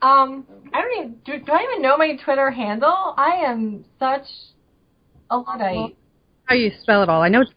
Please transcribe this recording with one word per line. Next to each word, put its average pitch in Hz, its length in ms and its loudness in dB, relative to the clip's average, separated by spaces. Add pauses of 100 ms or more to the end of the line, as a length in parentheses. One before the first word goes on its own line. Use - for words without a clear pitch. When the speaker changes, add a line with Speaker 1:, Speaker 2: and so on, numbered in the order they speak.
Speaker 1:
Um, 269 420 2 (280)
I - 100 -4
don't 480 160 -6
even, 233 260 -12
do, 285 200 -10
do - 80 -6
I 415 180 2
even 403 120 -4
know 269 140 4
my 311 200 0
Twitter 269 340 -2
handle? 262 680 -2
I 320 300 0
am 220 380 -6 (160)
such 277 260 -2 (1040)
a - 80 -2
Luddite. 190 380 -6
Speaker 2:
Well, 220 140 -8 (560)
how 254 100 2
you 220 160 0 (100)
spell 202 220 4
it 170 40 2
all. 160 140 2
I 170 60 4
know 233 140 4
it's - 140 -4